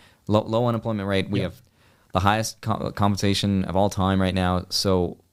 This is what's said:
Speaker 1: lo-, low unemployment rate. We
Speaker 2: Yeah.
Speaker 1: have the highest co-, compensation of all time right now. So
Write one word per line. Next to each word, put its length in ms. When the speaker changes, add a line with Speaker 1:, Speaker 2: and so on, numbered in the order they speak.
Speaker 1:
lo-, 200
low 200
unemployment 420
rate. 200
We 100
Speaker 2:
Yeah. 80
Speaker 1:
have 140
the 80
highest 400
co-, 340
compensation 680
of 100
all 140
time 320
right 120
now. 360
So 480